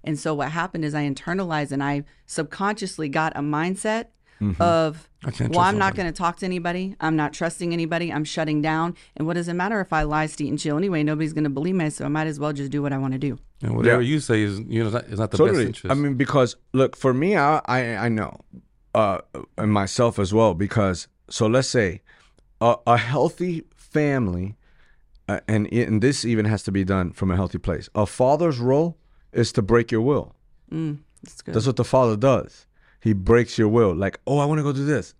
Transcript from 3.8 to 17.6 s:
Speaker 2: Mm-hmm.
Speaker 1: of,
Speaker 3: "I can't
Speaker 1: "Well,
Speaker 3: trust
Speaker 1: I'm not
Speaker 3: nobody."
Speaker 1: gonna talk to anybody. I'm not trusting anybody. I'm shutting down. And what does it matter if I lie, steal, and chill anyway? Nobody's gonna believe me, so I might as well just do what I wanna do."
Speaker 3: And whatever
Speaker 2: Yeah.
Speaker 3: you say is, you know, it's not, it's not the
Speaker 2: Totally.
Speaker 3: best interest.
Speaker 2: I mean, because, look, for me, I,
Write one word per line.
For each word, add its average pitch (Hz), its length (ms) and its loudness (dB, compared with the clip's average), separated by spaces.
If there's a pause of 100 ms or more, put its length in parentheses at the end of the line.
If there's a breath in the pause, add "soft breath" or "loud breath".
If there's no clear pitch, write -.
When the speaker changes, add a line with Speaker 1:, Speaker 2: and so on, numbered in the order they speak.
Speaker 2:
Mm-hmm. 101 180 -2
Speaker 1:
of, 160 480 2 (160)
Speaker 3:
"I 147 60 -4
can't - 220 -4
Speaker 1:
"Well, 170 80 2
Speaker 3:
trust 180 100 4
Speaker 1:
I'm 208 80 0
not 196 160 2
Speaker 3:
nobody." - 40 -6
Speaker 1:
gonna 175 160 -2
talk 170 240 -2
to 202 100 -8
anybody. 180 520 -4
I'm 160 160 0
not 151 160 0
trusting 170 420 -4
anybody. 165 380 -2
I'm 147 120 -4
shutting 156 360 -2
down. 160 360 0 (200 soft breath)
And 156 120 -4
what 165 80 -2
does 170 120 -4
it 175 60 -6
matter 196 280 -2
if 180 120 -4
I 156 80 2
lie, 151 240 0
steal, 147 240 -6
and 147 80 -4
chill 147 200 -2
anyway? 175 260 0
Nobody's 156 300 -2
gonna 151 180 -2
believe 156 240 -2
me, 156 160 0
so 135 140 -10
I - 20 -4
might 156 180 -2
as 151 140 -6
well 151 120 -2
just 139 200 -6
do 143 100 -2
what 143 100 -2
I 139 60 -2
wanna 135 220 -2
do." 139 180 -4 (240)
Speaker 3:
And 113 140 -2
whatever 117 260 4
Speaker 2:
Yeah. 120 120 0
Speaker 3:
you 143 60 2
say 113 220 2
is, 101 260 -2
you 113 120 -2
know, 113 80 0
it's 101 80 -2
not, 120 140 -4
it's 98 100 -6
not 107 100 0
the - 80 -4
Speaker 2:
Totally. 160 280 4
Speaker 3:
best - 20 -2 (160)
interest. 90 80 -2
Speaker 2:
I - 20 2
mean, 143 220 0
because, 131 400 0 (180)
look, 131 220 2
for 131 180 2
me, 175 240 2
I, 147 300 4